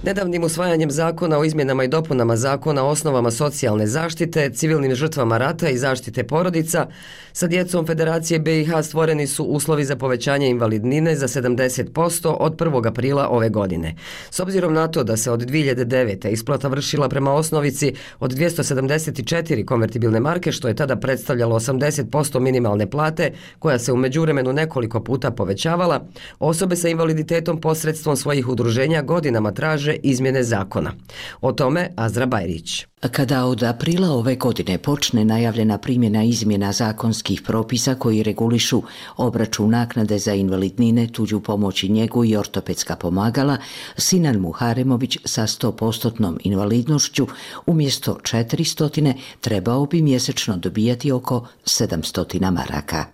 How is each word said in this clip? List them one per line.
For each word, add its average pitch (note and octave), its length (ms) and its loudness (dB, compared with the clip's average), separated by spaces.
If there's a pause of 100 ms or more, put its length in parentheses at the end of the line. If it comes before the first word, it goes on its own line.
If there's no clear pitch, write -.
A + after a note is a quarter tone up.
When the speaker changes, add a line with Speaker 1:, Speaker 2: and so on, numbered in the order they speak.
Speaker 1:
Nedavnim F3+ 380 -2
usvajanjem E3 480 0
zakona E3 480 0
o D3 40 2
izmjenama C3+ 400 0
i B2+ 40 2
dopunama C3 480 2
zakona C#3 480 0
o C#3 60 2
osnovama C3+ 420 2
socijalne A2+ 560 0
zaštite, D#3+ 600 -2
civilnim C#3 460 0
žrtvama B2+ 420 0
rata D#3+ 320 0
i B2+ 80 0
zaštite B2 460 -2
porodica, D#3+ 640 0 (460)
sa F#3 140 -2
djecom F3+ 380 0
Federacije E3 540 0
B D#3 220 2
I D3 40 0
H D#3+ 180 2
stvoreni D#3 440 0
su D3+ 160 -4
uslovi D3 420 0
za C3+ 100 -2
povećanje C3 540 0
invalidnine B2 680 2
za C#3 120 -2
sedamdeset B2+ 640 0
posto E3 380 0
od D#3+ 260 0
prvog C#3 280 0
aprila A#2+ 440 0
ove A2+ 200 2
godine. F2 460 -2 (340)
S - 100 -6
obzirom F#3 340 0
na D#3+ 140 2
to D#3+ 160 0
da A2 140 0
se A#2+ 140 -2
od A#2 80 0
dvije C3+ 240 0
hiljade B2+ 220 0
devete A2+ 460 0
isplata B2 360 -2
vršila C#3 420 -2
prema C#3 240 0
osnovici D3 600 0 (260)
od B2+ 120 -2
dvjesto D#3+ 320 0
sedamdeset C3+ 640 -2
četiri D#3+ 380 -2
konvertibilne A2+ 540 2
marke, D#3+ 320 0
što - 160 -4
je A#2+ 80 0
tada C3+ 200 0
predstavljalo A#2+ 600 0
osamdeset C3 560 0
posto C#3+ 280 0
minimalne A#2+ 500 2
plate, D#3 420 0 (280)
koja C#3 200 2
se B2 140 0
u B2 40 2
međuvremenu C3+ 560 2
nekoliko C3+ 460 -2
puta B2+ 320 -2
povećavala, D#3+ 720 0 (340)
osobe E3+ 360 0
sa E3+ 140 0
invaliditetom E3 720 0
posredstvom D#3 540 0
svojih C3+ 340 0
udruženja B2+ 520 2
godinama B2 500 0
traže D3 420 0 (100)
izmjene C3 400 2
zakona. G2 480 -2 (500)
O C3 100 2
tome D3 460 0
Azra A#2 280 0
Bajrić. F2+ 600 -4 (260)
Speaker 2:
Kada C3 340 0
od B2+ 180 0
aprila E3+ 480 2
ove B2+ 240 2
godine G2 420 0
počne B2+ 480 0
najavljena A2 520 2
primjena A2 460 2
izmjena G#2 480 2
zakonskih A2 760 -2
propisa A#2 480 0
koji A2 280 2
regulišu A2+ 580 2 (360)
obračun A2 520 0
naknade A2 480 2
za G#2 160 0
invalidnine, G2 800 2
tuđu G#2 260 -2
pomoć G2+ 440 0
i F#2+ 60 -2
njegu A2+ 360 2
i G#2+ 120 4
ortopedska - 580 -4
pomagala, A#2 600 0 (400)
Sinan D#3 420 2
Muharemović B2 840 0
sa A2 220 -2
sto G#2+ 240 -2
postotnom A2+ 720 -2
invalidnošću A#2 840 0 (380)
umjesto D3 580 0
četiristotine D3 920 0 (260)
trebao A2+ 440 0
bi D#3+ 160 2
mjesečno B2+ 560 0
dobijati A#2 540 0
oko B2+ 360 -2 (180)
sedamstotina F2+ 840 0
maraka. D#2 640 -4